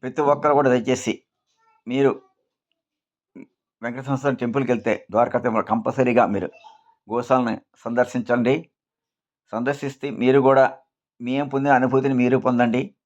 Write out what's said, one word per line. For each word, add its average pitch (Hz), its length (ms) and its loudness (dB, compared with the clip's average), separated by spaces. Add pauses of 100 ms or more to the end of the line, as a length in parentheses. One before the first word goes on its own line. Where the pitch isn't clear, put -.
ప్రతి 131 180 -6
ఒక్కరు 143 320 2
కూడా 139 160 4
దయచేసి 120 440 0 (720)
మీరు 135 240 2 (1700)
వెంకటేశ్వర 127 340 -6
స్వామి 135 220 -2
టెంపుల్కి 120 340 -2
వెళ్తే 110 220 0 (180)
ద్వారకా 120 280 0
తిరుమల 110 220 -2
కంపల్సరీగా 120 640 0
మీరు 98 240 -4 (600)
గోశాలని 120 480 0 (260)
సందర్శించండి. 123 880 -2 (840)
సందర్శిస్తే 139 560 -6
మీరు 131 300 2
కూడా 135 380 4 (440)
మేము 131 280 -4
పొందిన 139 220 0
అనుభూతిని 131 420 2
మీరు 123 240 2
పొందండి. 123 580 0 (100)